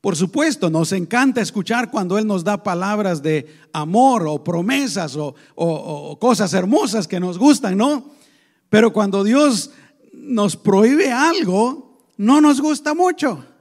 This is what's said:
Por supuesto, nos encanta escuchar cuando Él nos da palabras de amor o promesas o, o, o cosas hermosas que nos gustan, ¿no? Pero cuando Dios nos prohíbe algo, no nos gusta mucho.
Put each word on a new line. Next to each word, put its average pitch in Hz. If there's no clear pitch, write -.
Por 190
supuesto, 214
nos 160
encanta 226
escuchar 226
cuando 196
Él 214
nos 190
da 202
palabras 190
de 151
amor 185
o 151
promesas 180
o, 147
o, 170
o 151
cosas 208
hermosas 202
que 180
nos 180
gustan, 233
¿no? 262
Pero 220
cuando 196
Dios 247
nos 208
prohíbe 247
algo, 254
no 247
nos 294
gusta 302
mucho. 294